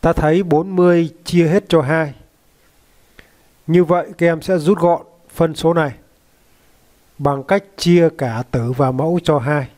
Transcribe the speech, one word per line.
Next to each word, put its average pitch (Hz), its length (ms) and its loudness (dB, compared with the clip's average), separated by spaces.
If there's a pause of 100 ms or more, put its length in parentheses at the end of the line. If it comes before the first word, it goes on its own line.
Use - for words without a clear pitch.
Ta 165 120 2
thấy 160 300 2
bốn 170 320 0
mươi 175 480 2
chia 170 240 2
hết 196 220 2
cho 165 120 4
hai. 147 320 -2 (1500)
Như 175 160 0
vậy 175 240 -2 (100)
các 170 100 0
em 165 140 -2
sẽ 185 160 -2
rút 165 200 0
gọn 175 240 0 (280)
phân 165 260 -2
số 165 180 0
này 156 180 -2 (1300)
bằng 139 260 -2
cách 196 200 -2 (140)
chia 170 400 4
cả 117 340 -4
tử 120 200 -2
và 131 200 0
mẫu 160 320 -2
cho 151 160 0
hai. 139 380 -4